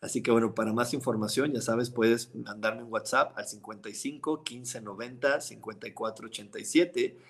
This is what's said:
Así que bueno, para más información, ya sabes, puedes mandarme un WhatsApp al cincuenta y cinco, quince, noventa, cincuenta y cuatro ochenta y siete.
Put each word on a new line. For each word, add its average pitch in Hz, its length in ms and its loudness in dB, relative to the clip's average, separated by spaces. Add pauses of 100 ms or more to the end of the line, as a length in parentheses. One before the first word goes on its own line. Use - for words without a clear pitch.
Así - 220 -2
que 123 80 2
bueno, 113 240 6
para 110 180 2
más 120 220 2
información, 127 580 2
ya 113 100 -2
sabes, 120 280 0
puedes 117 440 4
mandarme 110 500 -4
un 110 80 -10
WhatsApp 127 440 2
al 104 120 -8
cincuenta 107 400 -12
y 101 60 -10
cinco, 151 500 -4
quince, 123 380 -8
noventa, 123 580 -2
cincuenta 110 480 -12
y 98 40 -12
cuatro 110 340 -6
ochenta 104 340 -12
y 110 40 -12
siete. 147 520 2 (140)